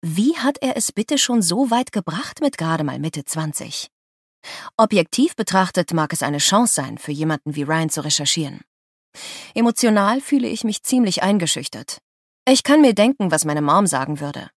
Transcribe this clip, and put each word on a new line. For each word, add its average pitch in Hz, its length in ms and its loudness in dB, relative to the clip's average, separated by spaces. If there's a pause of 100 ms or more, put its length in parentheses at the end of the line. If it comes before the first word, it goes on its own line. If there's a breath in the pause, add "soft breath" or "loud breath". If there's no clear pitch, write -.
Wie 202 360 0
hat 262 240 -2
er 254 160 -2
es - 140 -2
bitte - 260 -2
schon 240 240 2
so 208 300 2
weit 247 200 0
gebracht 190 500 -6
mit 294 180 0
gerade 160 240 0
mal 131 160 -4
Mitte 151 260 -6
zwanzig? - 640 -6 (880 loud breath)
Objektiv 220 580 2
betrachtet 185 580 0
mag 156 200 0
es - 80 -4
eine 147 160 -2
Chance 214 380 2
sein, 131 240 -6
für - 120 -10
jemanden 151 440 -4
wie 147 80 -4
Ryan 160 260 -2
zu 151 120 -6
recherchieren. 147 600 -4 (920 loud breath)
Emotional 226 680 2
fühle 254 260 0
ich - 160 -6
mich 214 200 -4
ziemlich 233 400 0
eingeschüchtert. 165 720 -2 (500)
Ich 262 140 6
kann 302 200 6
mir 262 120 8
denken, 208 380 2
was 156 140 2
meine 151 180 0
Mom 170 240 4
sagen 143 320 -2
würde. 143 400 -10